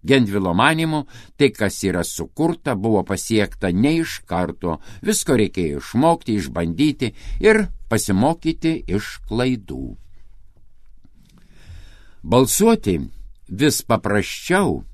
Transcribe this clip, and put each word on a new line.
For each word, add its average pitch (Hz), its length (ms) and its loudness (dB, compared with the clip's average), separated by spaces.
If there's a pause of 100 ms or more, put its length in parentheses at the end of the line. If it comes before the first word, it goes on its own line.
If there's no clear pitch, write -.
Gendvilo 104 560 2
manymu, 156 480 2 (320)
tai, 139 160 4
kas - 300 -2
yra 90 200 0
sukurta, 151 720 -4
buvo 101 280 2
pasiekta 101 680 -2
ne 139 300 2
iš - 240 -8
karto. 85 540 -4 (260)
Visko 156 320 2
reikėjo 87 400 0
išmokti, 131 640 0
išbandyti 85 720 -2 (260)
ir 214 280 4 (200)
pasimokyti 156 1000 0
iš - 320 -4 (100)
klaidų. 107 680 -4 (2250)
Balsuoti 127 760 4 (460)
vis 127 400 0
paprasčiau 107 920 0 (140)